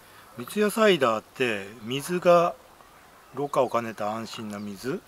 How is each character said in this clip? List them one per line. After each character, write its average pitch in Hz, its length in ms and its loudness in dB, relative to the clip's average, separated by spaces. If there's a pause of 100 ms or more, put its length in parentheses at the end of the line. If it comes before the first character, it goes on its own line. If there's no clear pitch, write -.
(380)
三 120 80 -12
ツ - 140 -6
矢 208 100 2
サ 220 180 4
イ 180 120 6
ダ 117 180 4
ー 104 40 -4
っ - 20 -20
て、 110 420 -2 (180)
水 139 360 -4
が 175 340 6 (800)
ろ 110 160 -4
過 139 140 2
を 117 80 0
兼 117 120 0
ね 110 120 -10
た 104 160 -6
安 110 160 -8
心 110 220 -12
な 104 100 -10
水 104 480 -8